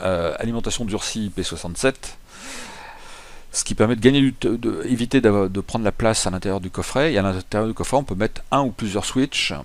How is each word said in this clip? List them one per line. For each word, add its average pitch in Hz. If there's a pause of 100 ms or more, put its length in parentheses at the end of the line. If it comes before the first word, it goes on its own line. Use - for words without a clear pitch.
euh, 85
alimentation 117
durcie 107
I 98
P 92
soixante-sept, - (1300)
ce -
qui -
permet 113
de 113
gagner 135
du 131
t-, 107
de, 101
éviter 120
de, 101
de 95
prendre 117
la 98
place -
à 98
l'intérieur 95
du 92
coffret. 135
Et 101
à 98
l'intérieur 98
du 110
coffret, -
on 143
peut 101
mettre 104
un 135
ou 135
plusieurs 101
switches - (100)